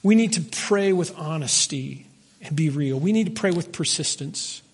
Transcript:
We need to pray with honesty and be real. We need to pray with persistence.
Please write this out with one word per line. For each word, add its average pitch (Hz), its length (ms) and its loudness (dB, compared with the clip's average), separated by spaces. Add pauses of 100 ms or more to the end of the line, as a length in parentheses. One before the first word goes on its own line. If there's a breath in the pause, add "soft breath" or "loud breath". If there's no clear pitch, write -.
We 208 120 8
need 226 180 4
to 170 80 -2
pray 196 520 0
with 175 240 0
honesty 139 880 -2 (360)
and 160 140 -6
be 156 140 2
real. 135 300 0
We 180 120 2
need 220 140 4
to 175 60 -4
pray 190 200 0
with 170 200 -2
persistence. - 880 -4 (120)